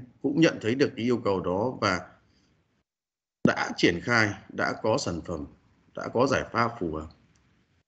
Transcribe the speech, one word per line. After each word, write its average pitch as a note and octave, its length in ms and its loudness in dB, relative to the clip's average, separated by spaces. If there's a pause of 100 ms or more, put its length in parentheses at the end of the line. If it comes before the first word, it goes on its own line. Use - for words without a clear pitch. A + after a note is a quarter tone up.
(220)
cũng C#3 180 2
nhận D#3+ 200 4
thấy A2+ 140 0
được C3+ 220 2
cái A2 80 -4
yêu A#2+ 200 2
cầu G2 160 2
đó F#2+ 400 -2
và F#2+ 200 2 (1400)
đã - 320 0
triển F2 240 2
khai, A2 340 2 (180)
đã - 300 -2
có A2 160 2
sản E2+ 260 -4
phẩm, D#2 200 -8 (500)
đã F#2+ 140 -8
có A#2+ 180 2
giải F2+ 260 0
pháp A#2 280 0
phù E2+ 120 -4
hợp. D#2 160 -8 (800)